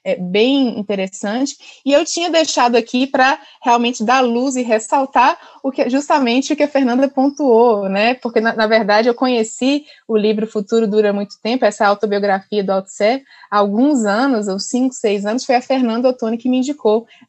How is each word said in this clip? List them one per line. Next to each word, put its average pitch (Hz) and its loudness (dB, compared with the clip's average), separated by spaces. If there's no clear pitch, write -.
é, 190 -2
bem 214 0
interessante. 208 -6
E 269 2
eu 302 4
tinha 339 -4
deixado 302 0
aqui 247 0
pra 269 0
realmente 240 0
dar 254 2
luz 254 0
e 254 -2
ressaltar 269 0
o 269 -4
que, 269 -2
justamente 269 0
o 294 -2
que 294 0
a 294 -2
Fernanda 269 0
pontuou, 247 2
né? 214 0
Porque, 233 -2
na, 226 0
na 220 0
verdade, 220 2
eu 240 2
conheci 254 -2
o 220 0
livro 214 0
Futuro 220 -2
Dura 208 2
Muito 202 -6
Tempo, 240 -2
essa 214 0
autobiografia 202 -2
do 196 -4
Lao 190 0
Tse, 240 -2
há 208 0
alguns 220 2
anos, 208 0
uns 196 -6
cinco, 254 -2
seis 202 -2
anos, 226 -4
foi 254 0
a 247 2
Fernanda 247 0
Ottoni 233 -4
que 240 -6
me 254 0
indicou, 240 -2